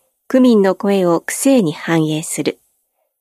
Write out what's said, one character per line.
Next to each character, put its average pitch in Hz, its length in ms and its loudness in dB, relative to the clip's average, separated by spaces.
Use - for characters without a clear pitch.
区 262 120 0
民 240 220 4
の 190 140 2
声 196 300 -2
を 170 160 0
区 - 120 -12
政 269 300 2
に 160 100 -2
反 160 360 -2
映 156 140 -6
す - 180 -10
る。 151 160 -4